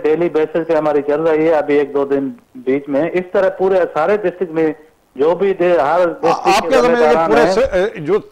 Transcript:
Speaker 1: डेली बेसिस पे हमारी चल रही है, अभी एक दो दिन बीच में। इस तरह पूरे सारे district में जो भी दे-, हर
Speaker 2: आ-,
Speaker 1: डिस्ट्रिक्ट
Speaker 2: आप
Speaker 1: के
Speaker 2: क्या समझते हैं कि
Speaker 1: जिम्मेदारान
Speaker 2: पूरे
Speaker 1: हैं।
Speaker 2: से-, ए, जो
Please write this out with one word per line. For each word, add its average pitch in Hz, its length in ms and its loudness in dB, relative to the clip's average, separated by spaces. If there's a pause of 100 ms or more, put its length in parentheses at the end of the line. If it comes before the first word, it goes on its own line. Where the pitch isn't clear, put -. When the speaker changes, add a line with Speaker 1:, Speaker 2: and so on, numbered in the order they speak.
Speaker 1:
डेली 156 260 0
बेसिस 156 380 -2
पे 165 80 0
हमारी 151 280 0
चल 147 180 -2
रही 160 260 2
है, 165 60 4
अभी 143 240 0
एक 139 160 0
दो 139 120 0
दिन 139 320 -2 (200)
बीच 131 320 -4
में। 147 220 -2
इस 180 220 -6
तरह 190 160 2
पूरे 185 360 0
सारे 170 320 0
district 175 380 -6
में 160 200 0 (420)
जो 156 180 2
भी 190 180 0
दे-, 175 280 2
हर - 0 -
Speaker 2:
आ-, 147 180 0
Speaker 1:
डिस्ट्रिक्ट 170 280 0
Speaker 2:
आप 190 360 0
Speaker 1:
के 170 60 -6
Speaker 2:
क्या - 100 2
समझते - 0 -
हैं - 40 2
कि - 60 2
Speaker 1:
जिम्मेदारान 160 400 2
Speaker 2:
पूरे - 120 2
Speaker 1:
हैं। 190 140 2
Speaker 2:
से-, 233 100 2
ए, 202 360 -2
जो 175 320 -2